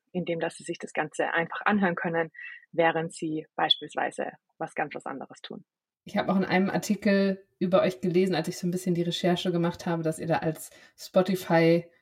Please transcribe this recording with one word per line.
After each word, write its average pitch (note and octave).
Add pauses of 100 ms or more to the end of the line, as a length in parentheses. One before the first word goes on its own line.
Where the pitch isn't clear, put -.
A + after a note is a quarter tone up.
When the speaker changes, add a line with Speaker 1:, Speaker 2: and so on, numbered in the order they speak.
(120)
Speaker 1:
indem E3+
dass E3
sie -
sich E3+
das -
Ganze D3+
einfach -
anhören G3
können, E3 (420)
während E3
sie D#3
beispielsweise D3 (240)
was -
ganz D3+
was -
anderes -
tun. - (380)
Speaker 2:
Ich -
habe G3
auch F#3+
in F#3+
einem F#3+
Artikel G3 (140)
über F#3+
euch -
gelesen, F3+
als D#3+
ich F3
so -
ein F3
bisschen F3+
die E3+
Recherche F3
gemacht E3+
habe, E3+
dass D#3+
ihr D#3+
da D#3+
als - (260)
Spotify E3+ (180)